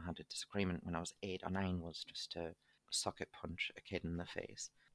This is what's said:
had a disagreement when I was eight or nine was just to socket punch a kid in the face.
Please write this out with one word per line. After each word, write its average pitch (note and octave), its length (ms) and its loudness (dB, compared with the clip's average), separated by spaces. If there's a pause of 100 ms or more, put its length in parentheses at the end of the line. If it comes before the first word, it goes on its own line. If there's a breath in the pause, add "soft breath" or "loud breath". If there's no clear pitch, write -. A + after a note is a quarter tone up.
had E2+ 140 -2
a - 60 -8
disagreement - 600 2
when F2 100 2
I E2 40 4
was E2+ 140 -2 (100)
eight F#2 200 -2
or F#2+ 60 2
nine F#2 300 4
was E2+ 240 -4
just - 300 -6
to E2 220 -2 (360)
socket - 400 0
punch - 460 -4
a - 40 -10
kid F2+ 220 -2
in E2+ 140 0
the F2 80 -2
face. - 440 -4 (260)